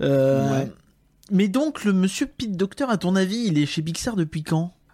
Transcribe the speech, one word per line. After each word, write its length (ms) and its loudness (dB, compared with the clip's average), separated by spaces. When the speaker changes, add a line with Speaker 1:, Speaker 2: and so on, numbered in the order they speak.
Speaker 1:
Euh, 640 2
Speaker 2:
Ouais. 60 -10
Speaker 1:
mais 180 4
donc, 340 -2
le 80 2
monsieur 340 0
Pete 300 -6
Docter, 320 -4
à 100 2
ton 200 0
avis, 300 0
il 100 2
est 80 4
chez 160 -4
Pixar 340 -6
depuis 280 -4
quand ? 300 -2